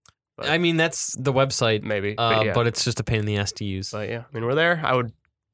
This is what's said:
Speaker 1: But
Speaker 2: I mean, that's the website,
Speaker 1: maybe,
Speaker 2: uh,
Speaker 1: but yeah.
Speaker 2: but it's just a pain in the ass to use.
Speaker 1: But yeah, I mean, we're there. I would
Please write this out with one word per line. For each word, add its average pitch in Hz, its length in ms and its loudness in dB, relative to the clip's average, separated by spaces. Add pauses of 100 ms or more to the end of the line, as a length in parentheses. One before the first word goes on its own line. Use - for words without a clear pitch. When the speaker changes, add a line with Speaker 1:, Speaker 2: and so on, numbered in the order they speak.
(380)
Speaker 1:
But - 100 -8
Speaker 2:
I 156 120 2
mean, 170 180 2
that's 165 400 0
the 131 160 0
website, 127 480 2
Speaker 1:
maybe, 104 380 -2
Speaker 2:
uh, 113 160 2
Speaker 1:
but 110 100 4
yeah. 104 80 0
Speaker 2:
but 117 140 4
it's 110 180 0
just 117 140 -2
a 113 40 -2
pain 113 180 0
in 104 40 -2
the 104 120 0
ass 101 160 -2
to - 120 -8
use. 95 240 -6
Speaker 1:
But 104 200 -8
yeah, 117 220 -8
I - 0 -
mean, 113 140 -6
we're 123 80 0
there. 165 300 2
I 131 120 0
would 120 160 -2 (420)